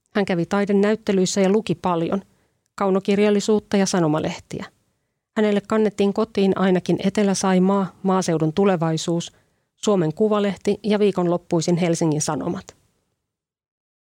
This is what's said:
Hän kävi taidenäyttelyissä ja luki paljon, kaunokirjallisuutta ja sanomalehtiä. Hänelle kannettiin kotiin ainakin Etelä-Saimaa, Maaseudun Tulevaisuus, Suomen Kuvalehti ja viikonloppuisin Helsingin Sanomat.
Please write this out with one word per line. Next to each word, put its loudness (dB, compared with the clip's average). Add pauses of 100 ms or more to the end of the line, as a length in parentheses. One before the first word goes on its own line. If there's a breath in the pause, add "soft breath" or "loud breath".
(140)
Hän 2
kävi -2
taidenäyttelyissä 0
ja 4
luki 0
paljon, -2 (520)
kaunokirjallisuutta 0
ja 2
sanomalehtiä. -2 (720)
Hänelle 2
kannettiin 0
kotiin 0
ainakin 0
Etelä-Saimaa, 2 (160)
Maaseudun 0
Tulevaisuus, 0 (440)
Suomen 0
Kuvalehti -2
ja 0
viikonloppuisin 0
Helsingin 0
Sanomat. -6 (1400)